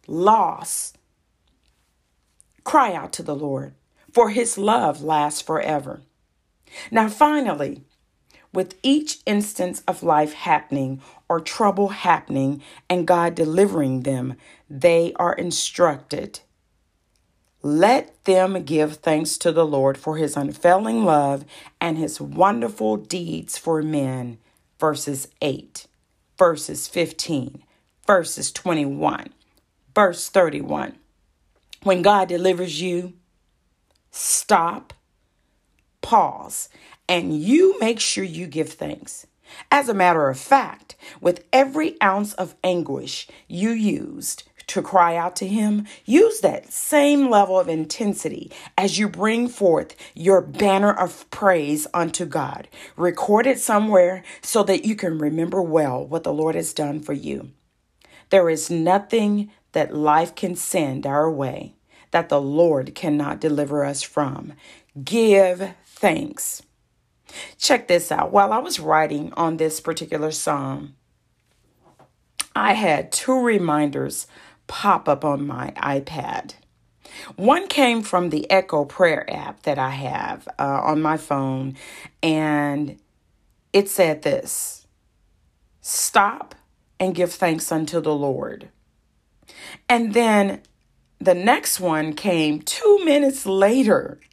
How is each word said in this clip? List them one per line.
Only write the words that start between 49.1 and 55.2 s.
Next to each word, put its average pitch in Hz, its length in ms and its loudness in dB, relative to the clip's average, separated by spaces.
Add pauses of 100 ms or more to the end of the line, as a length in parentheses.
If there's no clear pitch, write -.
forth 185 480 0 (180)
your 180 280 4
banner 196 520 2
of - 380 -4
praise 151 600 0
unto 233 340 -2
God. 143 420 -6 (280)
Record 208 520 2
it 247 120 2
somewhere 196 640 4 (200)
so - 180 0
that 196 240 0
you 214 100 0
can 170 220 -4
remember 165 460 -2